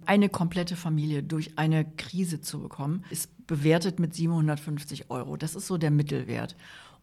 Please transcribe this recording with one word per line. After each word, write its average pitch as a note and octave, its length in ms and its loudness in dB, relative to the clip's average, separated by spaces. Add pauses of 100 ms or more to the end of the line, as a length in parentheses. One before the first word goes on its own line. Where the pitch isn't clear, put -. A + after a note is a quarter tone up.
eine G3+ 240 6
komplette F3 460 0
Familie D3+ 480 0
durch D#3 340 -4
eine D#3 260 4 (140)
Krise F3 440 -4
zu - 180 -8
bekommen, D3+ 500 -4
ist - 380 -10
bewertet E3 520 2
mit E3 140 2
siebenhundertfünfzig D3+ 960 -2
Euro. B2+ 280 -6
Das D#3 180 -6
ist G3 100 -8
so F#3 120 -2
der D3+ 140 4
Mittelwert. C3 640 0 (480)